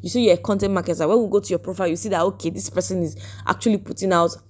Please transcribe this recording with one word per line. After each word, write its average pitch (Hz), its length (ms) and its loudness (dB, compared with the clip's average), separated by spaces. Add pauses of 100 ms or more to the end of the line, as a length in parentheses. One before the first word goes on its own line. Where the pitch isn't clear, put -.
You 175 60 -8
say 240 140 0
you're 196 140 8
a - 20 4
content 196 360 0
marketer. 175 320 0
When 220 160 4
we 208 80 -2
go 202 120 2
to - 80 -8
your 175 100 0
profile, 185 280 -4
you 165 100 -2
see 220 100 -8
that, 185 140 0
okay, 185 280 -2
this - 200 -6
person 180 340 -2
is 151 140 -6 (280)
actually - 340 2
putting 190 340 -2
out 170 180 4 (180)